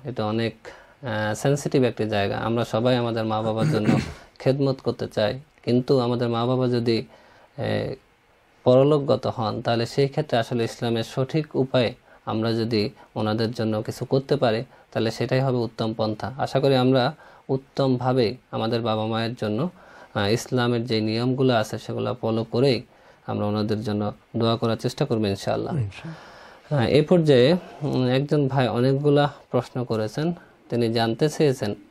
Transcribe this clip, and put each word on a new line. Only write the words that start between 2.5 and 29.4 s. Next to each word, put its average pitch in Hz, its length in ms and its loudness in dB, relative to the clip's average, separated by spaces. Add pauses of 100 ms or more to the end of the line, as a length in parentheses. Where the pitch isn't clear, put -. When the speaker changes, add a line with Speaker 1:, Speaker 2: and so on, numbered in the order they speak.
Speaker 1:
সবাই 120 300 0
আমাদের 117 300 -2
মা 107 160 -2
বাবার 110 280 0
জন্য 107 200 0
<coughs> - 500 -4
খেদমত 135 420 0
করতে 117 260 -4
চাই, 107 320 -2 (240)
কিন্তু 127 360 2
আমাদের 120 300 0
মা 117 160 0
বাবা 127 220 0
যদি, 120 380 0 (520)
এ, 107 380 -4 (680)
পরলোকগত 135 640 4
হন, 113 340 -4
তাহলে 117 240 0
সেই 139 220 0
ক্ষেত্রে 139 300 -2
আসলে 117 260 0
ইসলামের 117 400 -2
সঠিক 139 520 -4
উপায়ে 131 380 0 (320)
আমরা 110 280 0
যদি 113 360 0 (260)
ওনাদের 110 360 0
জন্য 110 300 -2
কিছু 113 240 -8
করতে 139 300 0
পারি, 123 280 0 (280)
তাহলে 113 200 -2
সেটাই 127 280 0
হবে 131 180 0
উত্তম 113 360 -4
পন্থা। 107 440 -4
আশা 131 220 -2
করি 139 160 4
আমরা 131 400 4 (340)
উত্তমভাবেই 127 880 0 (140)
আমাদের 113 300 -2
বাবা 110 260 -2
মায়ের 113 260 -2
জন্য, 113 360 -4 (440)
আহ, 101 160 0
ইসলামের 120 560 0
যে 113 160 0
নিয়মগুলো 123 520 2
আছে 110 240 0
সেগুলো 113 440 -4
ফলো 113 220 -2
করেই 120 380 0 (460)
আমরা 107 180 -4
ওনাদের 107 360 -2
জন্য 104 300 -2 (240)
দোয়া 113 220 2
করার 113 200 0
চেষ্টা 131 280 -2
করবো 110 220 0
ইনশাআল্লাহ। 110 460 -4
Speaker 2:
ইনশাআল্লাহ। 147 420 -6 (540)
Speaker 1:
হ্যাঁ, 127 200 2
এ 151 120 6
পর্যায়ে, 151 540 6 (260)
উম, 131 240 0
একজন 139 420 2
ভাই 131 200 0
অনেকগুলা 139 680 2 (180)